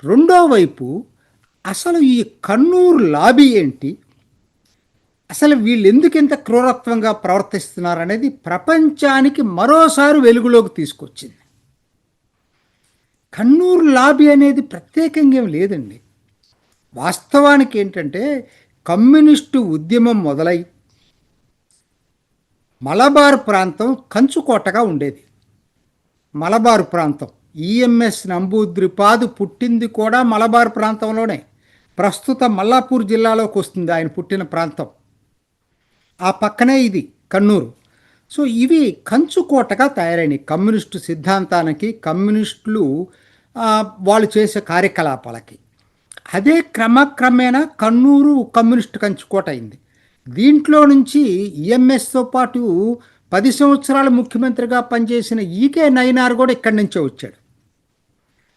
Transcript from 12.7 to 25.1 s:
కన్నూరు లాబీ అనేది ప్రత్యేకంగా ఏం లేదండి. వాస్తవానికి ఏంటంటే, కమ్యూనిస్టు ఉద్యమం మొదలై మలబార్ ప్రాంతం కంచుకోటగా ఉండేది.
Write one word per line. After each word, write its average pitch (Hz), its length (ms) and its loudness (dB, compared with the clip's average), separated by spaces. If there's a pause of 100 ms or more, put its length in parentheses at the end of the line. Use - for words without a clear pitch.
కన్నూరు 330 520 2
లాబీ 285 420 4
అనేది 285 340 4
ప్రత్యేకంగా 302 760 -2
ఏం 233 100 -2
లేదండి. 151 540 -6 (960)
వాస్తవానికి 269 840 0
ఏంటంటే, 196 680 -8 (400)
కమ్యూనిస్టు 285 680 4
ఉద్యమం 208 640 0
మొదలై 165 420 -2 (2250)
మలబార్ 277 520 4
ప్రాంతం 208 640 -2 (140)
కంచుకోటగా 226 680 -2
ఉండేది. 143 420 -6 (1120)